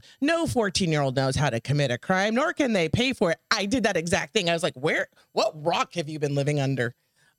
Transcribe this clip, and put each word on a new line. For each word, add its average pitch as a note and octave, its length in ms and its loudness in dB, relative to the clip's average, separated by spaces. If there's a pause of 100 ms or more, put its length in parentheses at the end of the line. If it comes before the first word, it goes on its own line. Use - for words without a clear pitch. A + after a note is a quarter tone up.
(220)
No E4 260 2
fourteen-year-old D#3+ 680 0
knows C3+ 200 0
how D3 160 2
to A2+ 80 -2
commit C#3 320 0
a B2 80 -2
crime, F#3+ 360 0
nor D#4 180 0
can B3+ 200 0
they E3+ 160 2
pay B3 240 0
for F3 180 2
it." - 80 -2 (120)
I G#3 140 0
did G#3 180 0
that G3+ 140 2
exact E3+ 360 -2
thing. F3 160 2
I E3+ 40 2
was E3+ 100 -2
like, D#3+ 120 -2
"Where, D#3+ 320 -2 (260)
what - 180 0 (120)
rock F3+ 320 0
have D#3+ 140 -4
you D#3 100 -8
been C#3+ 160 0
living C#3+ 260 0
under?" C3+ 340 0 (440)